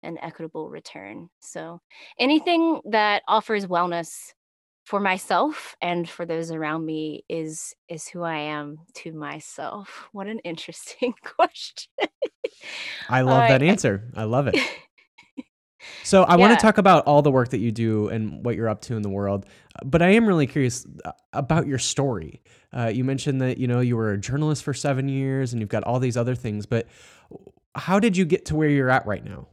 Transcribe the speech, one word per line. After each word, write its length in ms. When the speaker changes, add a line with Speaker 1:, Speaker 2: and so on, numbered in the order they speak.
Speaker 1:
and 180
equitable 480
return. 600
So 400
anything 680
that 420
offers 380
wellness 680
for 160
myself 800
and 260
for 180
those 260
around 340
me 420
is, 460
is 180
who 160
I 140
am 400
to 140
myself. 1000
What 140
an 180
interesting 720
<laughs> 40
question. 680
Speaker 2:
I 120
love 220
Speaker 1:
Uh, 60
Speaker 2:
that 140
answer. 520
I 100
love 220
it. 160
Speaker 1:
<laughs> 60
Speaker 2:
So 200
I 140
wanna 160
Speaker 1:
Yeah. 60
Speaker 2:
talk 200
about 260
all 160
the 100
work 180
that 100
you 120
do 380
and 340
what 120
you're 120
up 160
to 120
in 80
the 60
world, 360
but 160
I 80
am 180
really 200
curious, 380
uh, 60
about 340
your 120
story. 640
Uh, 200
you 100
mentioned 380
that, 160
you 100
know, 120
you 160
were 160
a 60
journalist 460
for 100
seven 340
years 460
and 80
you've 80
got 140
all 160
these 180
other 180
things, 300
but 220
how 240
did 180
you 80
get 220
to 80
where 140
you're 200
at 160
right 180
now? 300